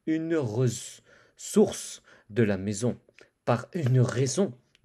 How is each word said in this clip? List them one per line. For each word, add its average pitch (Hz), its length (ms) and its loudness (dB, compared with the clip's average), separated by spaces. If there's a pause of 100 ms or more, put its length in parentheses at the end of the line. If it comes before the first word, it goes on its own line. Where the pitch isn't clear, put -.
une 160 280 -2
heureuse 123 680 -2 (340)
source - 640 0 (280)
de 110 140 2
la 101 140 2
maison 104 400 -4 (480)
par 120 280 0
une 131 260 2
raison 127 540 0 (320)